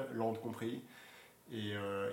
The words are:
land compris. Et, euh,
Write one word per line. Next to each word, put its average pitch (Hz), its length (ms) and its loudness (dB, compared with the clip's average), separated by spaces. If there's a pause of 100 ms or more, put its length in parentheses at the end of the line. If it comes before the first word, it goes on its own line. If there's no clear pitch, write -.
(140)
land 113 220 6
compris. 117 460 -2 (720)
Et, 104 240 0
euh, 101 380 2